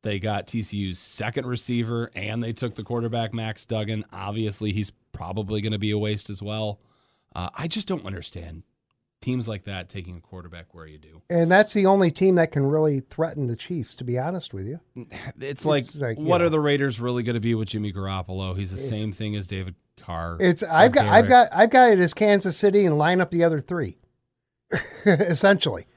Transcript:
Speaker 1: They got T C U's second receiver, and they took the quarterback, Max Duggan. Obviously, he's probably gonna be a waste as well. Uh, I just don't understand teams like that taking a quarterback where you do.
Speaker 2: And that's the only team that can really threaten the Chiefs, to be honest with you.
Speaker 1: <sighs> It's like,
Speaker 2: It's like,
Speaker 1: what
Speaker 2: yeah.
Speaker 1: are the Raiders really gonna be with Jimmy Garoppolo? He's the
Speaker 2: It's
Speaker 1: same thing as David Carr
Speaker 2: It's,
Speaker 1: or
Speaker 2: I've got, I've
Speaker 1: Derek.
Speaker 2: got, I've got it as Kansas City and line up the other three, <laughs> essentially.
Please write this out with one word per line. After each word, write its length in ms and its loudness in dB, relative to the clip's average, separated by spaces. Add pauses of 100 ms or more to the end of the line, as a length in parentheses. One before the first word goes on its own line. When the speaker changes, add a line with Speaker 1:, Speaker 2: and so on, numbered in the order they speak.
Speaker 1:
They 160 -2
got 280 -4
T 140 -6
C 160 -8
U's 220 -4
second 480 -8
receiver, 680 -4
and 280 -8
they 100 -6
took 220 -8
the 80 -12
quarterback, 500 -4
Max 320 -8
Duggan. 480 -6
Obviously, 600 -6
he's 180 -4 (200)
probably 500 -6
gonna 180 -4
be 100 -4
a 80 -2
waste 320 -6
as 120 -12
well. 380 -8 (560)
Uh, 180 -8
I 140 -8
just 200 -6
don't 180 -6
understand 580 -14 (580)
teams 260 -4
like 180 -10
that 240 -10
taking 280 -14
a 40 -20
quarterback 520 -20
where 140 -20
you 100 -20
do. 320 -20
Speaker 2:
And 220 4
that's 220 6
the 120 2
only 240 4
team 260 2
that 160 2
can 140 0
really 360 2
threaten 460 -6
the 80 -4
Chiefs, 400 -8
to 80 -14
be 140 -4
honest 360 -8
with 120 -10
you. 140 -10 (160)
Speaker 1:
<sighs> 120 -16 (320)
It's 260 -8
like, 180 2
Speaker 2:
It's 160 -14
like, 180 0
Speaker 1:
what 240 2
Speaker 2:
yeah. 60 4
Speaker 1:
are 20 4
the 100 2
Raiders 400 0
really 240 -2
gonna 160 -2
be 140 0
with 160 -2
Jimmy 240 -4
Garoppolo? 640 -6
He's 140 -6
the 60 -8
Speaker 2:
It's 120 -6
Speaker 1:
same 220 -4
thing 240 -6
as 120 -6
David 280 -8 (240)
Carr 400 -8
Speaker 2:
It's, 240 2
Speaker 1:
or 80 -8
Speaker 2:
I've 220 8
got, 120 4
I've 220 6
Speaker 1:
Derek. 240 8
Speaker 2:
got, 80 -2
I've 100 8
got 220 8
it 80 6
as 140 2
Kansas 440 2
City 280 4
and 120 4
line 240 2
up 80 0
the 140 2
other 160 2
three, 380 -6 (640)
<laughs> 440 -6
essentially. 800 2 (120)